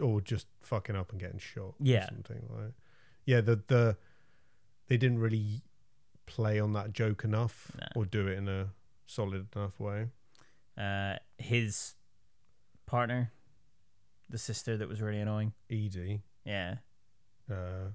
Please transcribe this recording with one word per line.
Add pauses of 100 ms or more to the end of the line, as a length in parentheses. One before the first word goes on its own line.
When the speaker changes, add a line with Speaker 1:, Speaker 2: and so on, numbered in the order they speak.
Speaker 1:
or
just (160)
fucking
up
and
getting
shot
Speaker 2:
Yeah.
Speaker 1:
or
something,
right? (520)
Yeah,
the, (120)
the, (880)
they
didn't
really (640)
play
on
that
joke
enough
Speaker 2:
Nah.
Speaker 1:
or
do
it
in
a (380)
solid
enough
way. (680)
Speaker 2:
Uh, (200)
his (880)
partner, (960)
the
sister
that
was
really
annoying. (180)
Speaker 1:
Edie. (240)
Speaker 2:
Yeah. (760)
Speaker 1:
Uh,